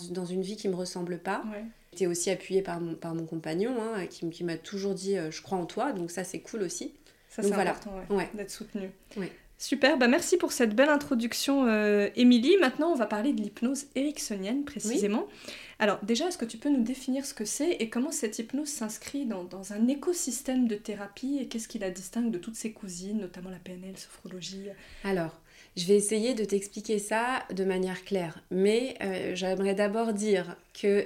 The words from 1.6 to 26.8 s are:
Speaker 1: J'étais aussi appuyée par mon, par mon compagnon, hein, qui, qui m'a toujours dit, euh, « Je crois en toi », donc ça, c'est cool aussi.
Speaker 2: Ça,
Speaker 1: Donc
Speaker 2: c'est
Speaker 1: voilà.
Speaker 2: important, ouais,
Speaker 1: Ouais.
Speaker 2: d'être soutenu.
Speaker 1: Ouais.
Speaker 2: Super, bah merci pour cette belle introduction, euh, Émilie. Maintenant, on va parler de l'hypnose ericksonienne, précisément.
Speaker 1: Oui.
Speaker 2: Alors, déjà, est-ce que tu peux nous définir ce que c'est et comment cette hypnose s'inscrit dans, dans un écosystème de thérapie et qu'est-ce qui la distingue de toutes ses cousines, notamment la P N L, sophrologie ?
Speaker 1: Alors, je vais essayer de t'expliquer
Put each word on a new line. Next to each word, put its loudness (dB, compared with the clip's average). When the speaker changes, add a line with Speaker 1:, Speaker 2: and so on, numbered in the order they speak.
Speaker 1:
J'étais 0
aussi 0
appuyée 0
par -6
mon, -4
par -8
mon -4
compagnon, -2
hein, -4
qui, -6
qui -10
m'a -2
toujours -4
dit, -2
euh, « -4
Je -12
crois -4
en -4
toi », -2
donc -4
ça, -6
c'est -8
cool -6
aussi. -6
Speaker 2:
Ça, -6
Speaker 1:
Donc 4
Speaker 2:
c'est 2
Speaker 1:
voilà. 2
Speaker 2:
important, -8
ouais, 2
Speaker 1:
Ouais. 0
Speaker 2:
d'être -8
soutenu. -8
Speaker 1:
Ouais. -4
Speaker 2:
Super, 2
bah 6
merci 4
pour 0
cette 2
belle 6
introduction, 2
euh, 4
Émilie. 10
Maintenant, 4
on 4
va 2
parler 0
de -2
l'hypnose -2
ericksonienne, -2
précisément. 0
Speaker 1:
Oui. -16
Speaker 2:
Alors, 4
déjà, 2
est-ce -4
que -2
tu -12
peux 0
nous 4
définir -2
ce -10
que -6
c'est 0
et -2
comment -2
cette -4
hypnose -4
s'inscrit -6
dans, -4
dans -10
un 2
écosystème 0
de 0
thérapie -6
et -6
qu'est-ce -8
qui -8
la -2
distingue -4
de -4
toutes -10
ses -6
cousines, -8
notamment -8
la -12
P -14
N -12
L, -14
sophrologie ? -12
Speaker 1:
Alors, 0
je -2
vais 8
essayer 4
de 0
t'expliquer -2